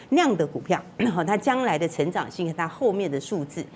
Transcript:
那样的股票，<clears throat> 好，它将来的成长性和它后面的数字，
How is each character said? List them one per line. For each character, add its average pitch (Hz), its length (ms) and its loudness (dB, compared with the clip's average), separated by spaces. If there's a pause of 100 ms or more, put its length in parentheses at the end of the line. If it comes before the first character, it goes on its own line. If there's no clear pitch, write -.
那 285 100 4
样 269 180 4
的 160 80 2
股 143 140 -6
票， 170 200 0 (180)
<clears throat> 240 140 2
好， 170 120 0
它 202 120 2
将 254 280 2
来 175 160 2
的 165 100 0
成 165 220 0
长 170 180 -2
性 180 160 -4
和 165 80 -2
它 165 140 -2
后 214 260 0
面 196 160 0
的 139 100 -2
数 156 240 -4
字， 143 220 -8 (100)